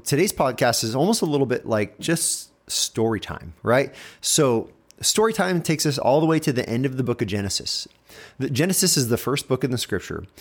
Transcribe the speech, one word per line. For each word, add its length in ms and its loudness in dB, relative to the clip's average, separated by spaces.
today's 280 2
podcast 500 2
is 120 -2
almost 260 2
a 60 0
little 180 2
bit 220 -2
like 320 -2
just 500 -2
story 500 -2
time, 320 -12
right? 320 2
So 480 2
story 320 2
time 260 0
takes 240 2
us 140 0
all 220 4
the 60 4
way 120 4
to 160 0
the 120 -2
end 200 0
of 100 -6
the 60 0
book 180 -2
of 80 -2
Genesis. 580 -4
The, 100 -2
Genesis 480 2
is 140 2
the 80 4
first 280 -2
book 160 0
in 100 0
the 60 0
scripture. 460 -6